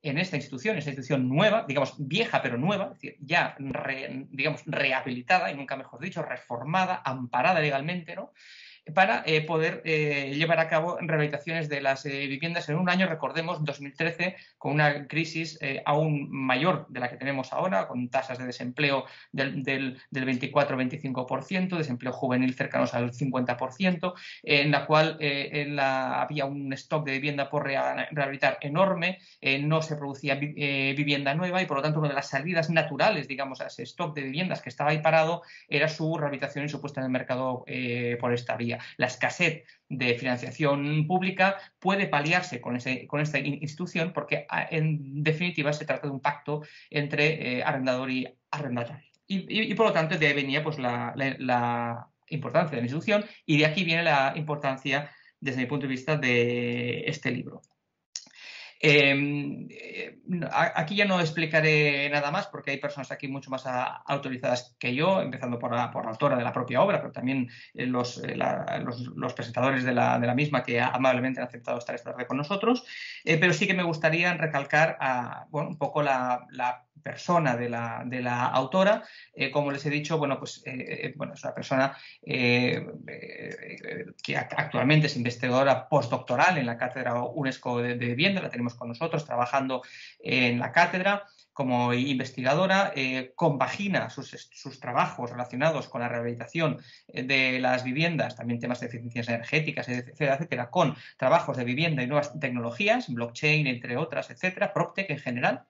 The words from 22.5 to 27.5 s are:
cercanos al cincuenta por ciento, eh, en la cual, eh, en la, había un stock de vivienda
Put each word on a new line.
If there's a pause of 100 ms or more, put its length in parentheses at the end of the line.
cercanos
al
cincuenta
por
ciento, (260)
eh,
en
la
cual,
eh,
en
la,
había
un
stock
de
vivienda